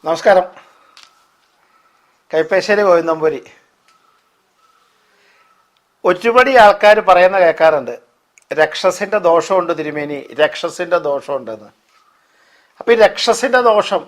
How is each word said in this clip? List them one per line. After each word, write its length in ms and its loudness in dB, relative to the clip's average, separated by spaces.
നമസ്കാരം. 400 2
കൈപ്പേശ്ശേരി 540 -2
ഗോവിന്ദമ്പൂരി. 520 0
ഒരുപടി 440 0
ആൾക്കാർ 340 6
പറയുന്ന 340 4
കേൾക്കാറുണ്ട്, 500 0
"രക്ഷസിന്റെ 580 -2
ദോഷമുണ്ട് 500 0
തിരുമേനി, 400 -8
രക്ഷസിന്റെ 580 -4
ദോഷമുണ്ടെന്ന്." 600 -8
അപ്പൊ 160 -4
ഈ 100 2
രക്ഷസിന്റെ 640 -2
ദോഷം 400 -2